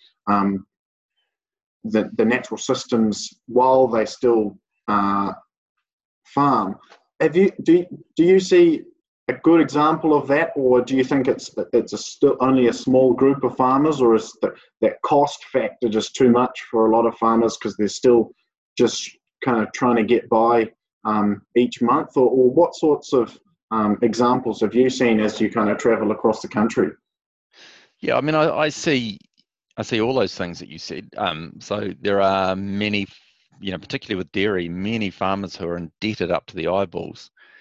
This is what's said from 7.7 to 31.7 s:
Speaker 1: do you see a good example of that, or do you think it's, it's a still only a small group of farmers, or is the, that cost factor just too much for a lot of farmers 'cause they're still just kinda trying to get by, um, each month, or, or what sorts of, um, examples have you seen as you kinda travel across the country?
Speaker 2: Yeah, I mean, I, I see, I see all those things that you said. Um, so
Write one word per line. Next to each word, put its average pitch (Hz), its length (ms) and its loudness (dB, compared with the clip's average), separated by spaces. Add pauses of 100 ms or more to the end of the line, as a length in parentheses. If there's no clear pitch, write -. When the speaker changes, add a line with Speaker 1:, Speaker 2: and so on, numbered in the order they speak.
Speaker 1:
do 160 80 2
you 185 160 6
see 175 440 4 (460)
a 123 40 -4 (140)
good 165 140 6
example 156 560 0
of 131 100 -2
that, 151 280 0
or 127 260 4
do 131 160 -4
you 127 60 2
think 131 240 0
it's, - 200 -2 (240)
it's 117 220 0
a 104 40 -8
still - 420 0
only 127 280 4
a 113 60 2
small 131 400 2
group 139 300 2
of 123 120 -4
farmers, 135 460 2
or 113 140 6
is 110 120 -2 (140)
the, 107 80 -2 (320)
that 110 220 -2
cost 143 500 0
factor 113 340 -4
just 107 280 -4
too 127 140 4
much 120 260 2 (140)
for 110 180 2
a 110 80 4
lot 113 100 2
of 113 120 -2
farmers 113 400 0
'cause 104 200 -8
they're 104 100 0
still 120 440 2 (460)
just 117 220 0 (440)
kinda 113 300 -2
trying 123 220 0
to 113 80 2
get 110 260 0
by, 113 260 2 (500)
um, 104 360 -2 (140)
each 120 260 0
month, 139 360 0
or, 127 120 4
or 127 200 4
what 165 260 2
sorts 147 380 -2
of, 120 240 0 (340)
um, 104 300 0
examples 120 600 0
have 104 120 -2
you 127 160 4
seen 117 300 0
as 107 200 -2
you 107 100 0
kinda 104 260 -2
travel 107 360 0
across 107 300 -2
the - 60 -12
country? 110 420 -2 (1080)
Speaker 2:
Yeah, 120 180 -2
I 131 40 0
mean, 156 140 -2
I, 156 140 2 (180)
I - 20 -4
see, 123 500 -4 (580)
I 110 60 -8
see 110 180 -2
all 123 120 -2
those 110 220 -2
things 87 240 -10
that - 100 -18
you 82 100 -20
said. - 260 -14 (120)
Um, 82 420 -6
so 104 420 -8